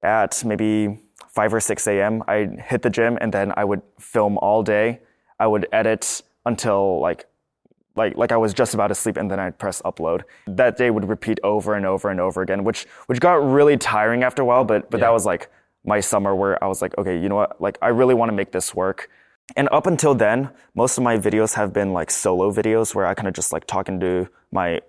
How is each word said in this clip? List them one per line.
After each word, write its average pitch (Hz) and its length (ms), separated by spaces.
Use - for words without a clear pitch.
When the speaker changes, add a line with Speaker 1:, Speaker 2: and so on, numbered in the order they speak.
Speaker 1:
at 101 420
maybe 107 540
five 107 260
or 113 60
six - 280
A 101 140
M. 110 260
I'd 104 320
hit - 220
the 120 80
gym, 117 300
and 107 120
then 101 240
I 104 80
would 98 180
film 104 400
all 107 240
day. 107 380
I 113 80
would 104 240
edit 110 500
until, 98 540
like, 85 260
like, 110 200
like, 120 160
I 117 40
was 110 180
just 120 200
about 104 140
to 101 60
sleep, - 220
and 101 140
then 98 100
I'd 92 180
press 98 240
upload. 82 400
That - 300
day 123 140
would 104 180
repeat 107 340
over 104 320
and 101 120
over 95 240
and 95 100
over 92 220
again, 95 220
which, 107 220
which 123 140
got 175 160
really 143 400
tiring 110 460
after 127 200
a - 20
while, 123 200
but, 107 260
but 110 100
that 117 60
Speaker 2:
Yeah. 117 60
Speaker 1:
was, 110 140
like, 87 240
my 104 160
summer 101 340
where 98 280
I - 40
was 98 160
like, 92 160
"Okay, 90 200
you 87 100
know 98 80
what? - 240
Like, 95 220
I 95 60
really 127 260
wanna 117 180
make 98 200
this - 220
work." 92 360
And - 140
up 147 160
until 156 280
then, 120 360
most 123 240
of 131 60
my 117 140
videos 107 360
have 104 180
been, 101 200
like, 85 180
solo 92 400
videos 110 440
where 98 120
I 92 80
kinda 101 180
just, 85 200
like, 80 140
talk 98 220
into 90 400
my 87 380